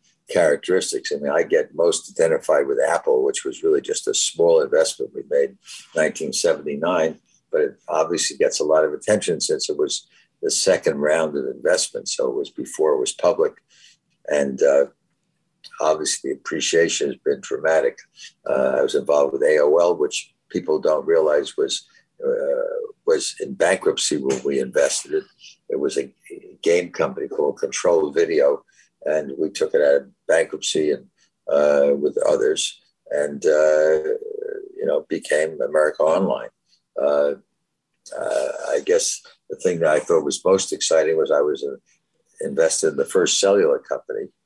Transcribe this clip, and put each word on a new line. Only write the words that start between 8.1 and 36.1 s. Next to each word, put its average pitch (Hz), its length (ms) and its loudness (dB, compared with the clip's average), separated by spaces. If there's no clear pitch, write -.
gets 71 240 0
a 78 60 -2
lot 78 180 4
of 78 80 0
attention 90 480 -2
since - 300 -4
it 76 80 -6
was 73 280 -4
the 80 100 -2
second 85 460 0
round 76 400 0
of 65 80 -4
investment. 65 640 -2
So - 180 -2
it 60 80 -4
was 69 140 -6
before 76 440 -2
it 65 60 2
was 62 140 -4
public. - 400 0
And, 69 340 0
uh, 69 260 4
obviously 78 520 -2
the - 80 -10
appreciation 82 680 0
has 65 160 -6
been 69 180 0
dramatic. 73 580 0
Uh, 65 300 0
I - 20 2
was - 140 0
involved 71 360 2
with 69 120 -2
A 76 160 4
O 73 180 4
L, 87 180 4
which - 380 -4
people 80 300 -2
don't 76 260 0
realize 78 500 2
was, - 300 -4
uh, 64 680 -2
was 80 340 0
in 69 140 -8
bankruptcy 82 640 0
when 67 260 -2
we 69 160 -2
invested 69 540 -2
it. 78 100 -2
It - 100 -2
was 71 180 -4
a 69 140 -4
game 87 300 0
company - 380 -4
called 73 300 -2
Control 82 520 0
Video, 73 540 2
and 73 320 -2
we 78 120 -2
took - 240 -4
it 92 80 4
out 71 200 4
of - 100 -14
bankruptcy 80 640 0
and, - 160 -6
uh, 71 460 4
with 73 220 -2
others, - 540 0
and, 73 340 -4
uh, 78 580 4
you - 100 -8
know, 73 220 -2
became 78 540 -4
America 76 420 0
Online. 78 460 0